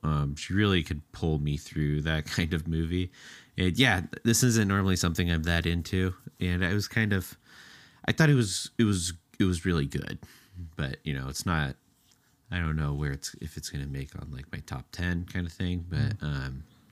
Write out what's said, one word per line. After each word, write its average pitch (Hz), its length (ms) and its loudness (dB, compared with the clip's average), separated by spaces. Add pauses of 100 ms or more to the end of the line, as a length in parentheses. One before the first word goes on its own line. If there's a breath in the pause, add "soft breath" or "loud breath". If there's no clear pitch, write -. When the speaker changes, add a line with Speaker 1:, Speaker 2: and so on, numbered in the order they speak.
Speaker 1:
um, 73 320 0
she - 180 -8
really 98 300 4
could 76 180 -4 (100)
pull 80 280 0
me 73 180 0
through 76 440 -2
that 78 240 0
<laughs> - 120 -8
kind 85 160 0
of 80 140 -2
movie. 82 440 -2 (460 loud breath)
And 90 200 2
yeah, 113 240 6 (220)
this 113 200 4
isn't 113 240 6
normally 95 280 4
something 87 360 2
I'm 82 120 2
that 85 220 2
into. 87 480 0 (260)
And 90 240 0
I 90 100 0
was 104 140 -2
kind 107 260 0
of, 92 240 -2 (680 loud breath)
I - 60 2
thought 160 180 6
it 147 60 6
was, 104 420 0
it 120 60 4
was, 90 300 2 (260)
it 101 60 4
was 87 200 0
really 85 200 2
good, - 340 -6 (560 soft breath)
but, 69 280 -4
you 76 100 -4
know, 65 160 -4
it's - 160 -8
not, 76 300 0 (760)
I 90 80 -2
don't 80 160 0
know 73 180 0
where 71 180 -2
it's, - 300 -8
if - 160 -10
it's 73 120 -10
gonna 69 180 -6
make 67 280 -8
on, - 160 -12
like, 67 200 -12
my - 140 -10
top 65 260 -8
ten 87 340 -2
kind 90 200 -4
of 85 80 -8
thing, 90 360 -2
but, 73 300 0
Speaker 2:
Mm. - 40 -6
Speaker 1:
um, 67 400 -4 (280)